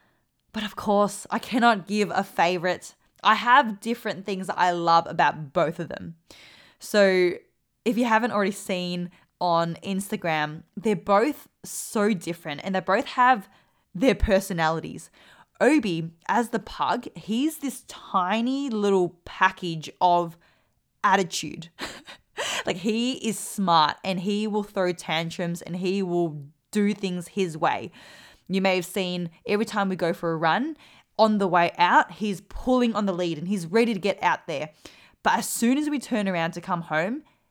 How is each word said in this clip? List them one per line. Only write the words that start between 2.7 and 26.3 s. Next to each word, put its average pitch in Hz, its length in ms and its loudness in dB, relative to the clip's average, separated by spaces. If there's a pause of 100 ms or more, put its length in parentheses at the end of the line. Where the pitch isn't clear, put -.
I 214 120 6
have 220 460 4
different 214 460 -6
things 190 200 -6
that 202 120 -4
I 180 120 4
love 170 360 4
about 156 460 0
both 165 280 0
of 156 80 -8
them. 165 280 -12 (600)
So 185 540 4 (520)
if 220 120 0
you 247 80 2
haven't 226 280 2
already 202 180 0
seen 180 600 -6 (300)
on 170 420 0
Instagram, 165 800 -4 (140)
they're 214 200 0
both 208 520 0 (160)
so - 480 -2
different 165 520 -8
and 190 100 -4
they 190 60 -2
both 196 260 0
have 247 420 2 (460)
their 202 200 4
personalities. 165 960 0 (500)
Obi, 202 500 2 (180)
as 226 220 0
the 226 80 -2
pug, 170 480 -4 (100)
he's 240 420 -2
this - 300 -10
tiny 233 800 -2
little 196 560 2
package 180 680 -2 (100)
of 175 360 2 (680)
attitude. 190 680 0 (100)
<laughs> - 0 - (880)
Like, 170 120 -2
he 226 340 -2
is - 260 -4
smart 165 640 2
and 185 160 -4
he 208 280 -2
will 208 160 -2
throw 190 300 -2
tantrums 170 720 -4
and 175 140 -8
he 190 260 -2
will 170 400 -2 (300)